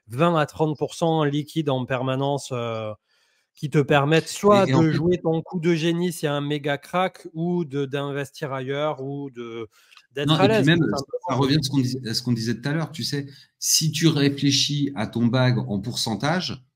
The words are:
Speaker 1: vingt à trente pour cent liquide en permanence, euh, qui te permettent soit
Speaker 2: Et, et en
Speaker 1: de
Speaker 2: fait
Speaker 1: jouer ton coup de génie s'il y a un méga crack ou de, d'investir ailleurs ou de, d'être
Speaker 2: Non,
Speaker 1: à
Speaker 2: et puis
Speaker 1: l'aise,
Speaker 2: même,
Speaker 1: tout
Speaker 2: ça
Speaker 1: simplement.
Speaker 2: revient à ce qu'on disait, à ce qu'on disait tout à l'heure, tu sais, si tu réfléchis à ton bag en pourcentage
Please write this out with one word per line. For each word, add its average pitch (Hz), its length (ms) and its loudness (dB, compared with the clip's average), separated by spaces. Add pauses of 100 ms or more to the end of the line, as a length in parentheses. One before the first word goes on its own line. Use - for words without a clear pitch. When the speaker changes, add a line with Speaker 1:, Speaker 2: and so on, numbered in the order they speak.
Speaker 1:
vingt 156 300 0
à 151 100 2
trente 156 320 -2
pour - 160 -4
cent 160 300 2
liquide 147 440 -2
en 131 160 0
permanence, 131 680 -2
euh, 113 420 -6 (600)
qui 151 140 -8
te 156 100 2
permettent 147 500 4
soit 202 380 4
Speaker 2:
Et, 135 40 0
et 131 40 2
en 160 80 6
Speaker 1:
de 160 80 4
Speaker 2:
fait - 60 0
Speaker 1:
jouer 175 260 0
ton 165 200 0
coup 185 180 -6
de 170 140 4
génie 170 360 0
s'il - 140 -8
y 151 40 2
a 143 60 0
un 143 60 -2
méga 143 380 -2
crack - 560 -4
ou 170 320 -2
de, 139 180 -4
d'investir 139 680 -6
ailleurs 139 480 -4
ou 143 280 -8
de, 117 380 -10 (440)
d'être 143 160 -2
Speaker 2:
Non, 160 80 4
Speaker 1:
à 185 80 4
Speaker 2:
et 196 40 6
puis 220 80 4
Speaker 1:
l'aise, 185 100 4
Speaker 2:
même, 170 120 6
Speaker 1:
tout 135 120 2
Speaker 2:
ça 101 60 -2
Speaker 1:
simplement. - 460 -4
Speaker 2:
revient 139 140 2
à 156 60 2
ce 123 80 -4
qu'on 139 100 2
disait, 120 280 -4
à 113 60 -6
ce - 80 -4
qu'on 123 100 0
disait 113 280 -2
tout - 80 -4
à 147 40 -2
l'heure, 160 200 -4
tu 120 120 -8
sais, 139 220 -4 (320)
si - 340 0
tu 165 140 2
réfléchis 143 880 2
à 110 120 -4
ton 117 200 0
bag 123 320 4
en 101 220 -2
pourcentage 120 840 -4 (120)